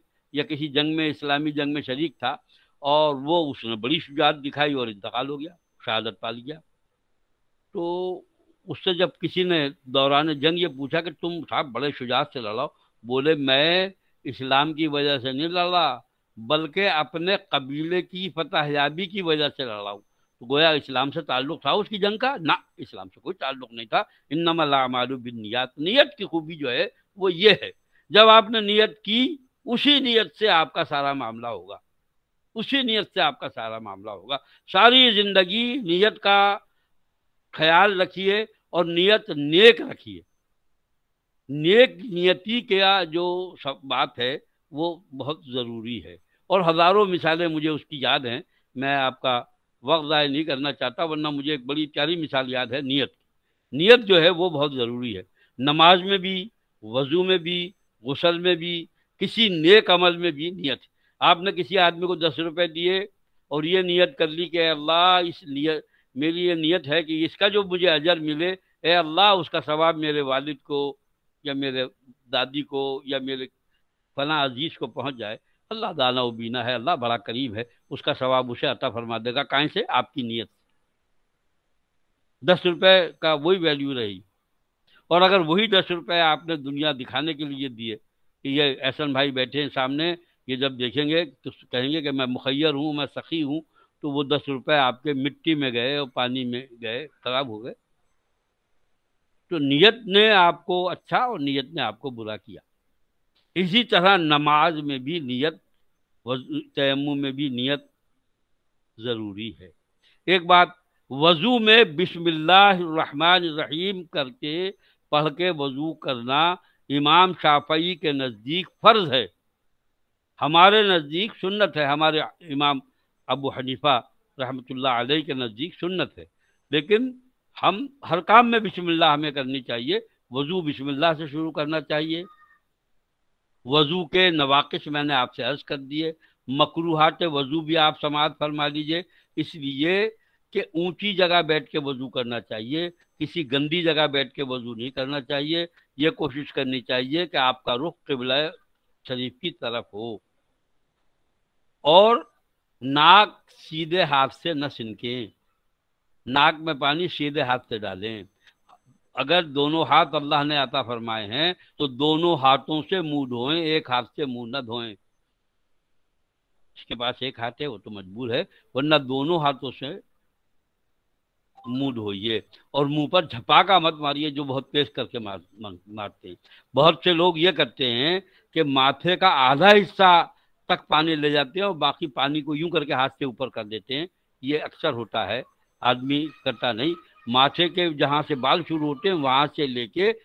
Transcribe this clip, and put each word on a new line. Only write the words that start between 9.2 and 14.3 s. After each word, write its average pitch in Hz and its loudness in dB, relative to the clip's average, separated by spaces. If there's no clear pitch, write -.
किसी 175 0
ने 156 2
दौरान 139 4
जंग 165 2
ये 175 0
पूछा 139 -6
कि 170 -8
"तुम 170 -8
साहब 135 -2
बड़े 131 -4
शुजात 127 -2
से 135 -10
लड़ाओ", 117 -6
बोले, 135 2
"मैं 156 2
इस्लाम 135 0